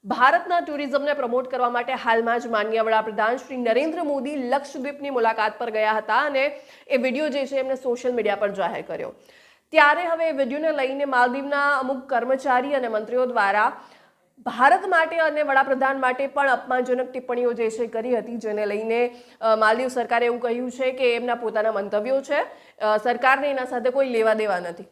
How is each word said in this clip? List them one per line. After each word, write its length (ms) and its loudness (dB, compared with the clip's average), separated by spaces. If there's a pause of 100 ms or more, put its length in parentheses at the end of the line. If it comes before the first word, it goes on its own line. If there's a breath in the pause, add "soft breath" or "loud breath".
ભારતના 540 2
ટુરિઝમને 540 -2
પ્રમોટ 380 -2
કરવા 180 0
માટે 240 -2
હાલમાં 460 2
જ 80 -6
માનનીય 340 0
વડાપ્રધાન 540 2
શ્રી 220 -10
નરેન્દ્ર 460 0
મોદી 320 -4
લક્ષદ્વીપની 760 -4
મુલાકાત 500 0
પર 100 -4
ગયા 240 2
હતા 280 0
અને 380 0 (280 loud breath)
એ 100 0
વીડિયો 320 0
જે 160 -2
છે 120 -4
એમને 180 -2
સોશિયલ 380 -4
મીડિયા 220 0
પર 160 -2
જાહેર 300 -4
કર્યો. 320 -10 (560 soft breath)
ત્યારે 360 4
હવે 220 0
એ 40 0
વીડિયોને 400 -2
લઈને 340 -2
માલદીવના 720 2
અમુક 320 -4
કર્મચારી 640 0
અને 140 0
મંત્રીઓ 380 0
દ્વારા 460 2 (720 loud breath)
ભારત 420 4
માટે 300 2
અને 260 2
વડાપ્રધાન 560 2
માટે 280 0
પણ 220 0
અપમાનજનક 640 -2
ટિપ્પણીઓ 420 -2
જે 160 -2
છે 180 -4
કરી 300 -2
હતી, 180 -6
જેને 300 -4
લઈને, 500 -2 (260 loud breath)
અ, 140 4
માલદીવ 320 4
સરકારે 380 0
એવું 140 0
કહ્યું 320 -2
છે 200 -2
કે 240 2
એમના 200 -2
પોતાના 360 0
મંતવ્યો 500 0
છે, 160 -2 (420 loud breath)
અ, 180 2
સરકારને 520 2
એના 160 -2
સાથે 240 -2
કોઈ 200 2
લેવા 240 4
દેવા 260 0
નથી. 320 -10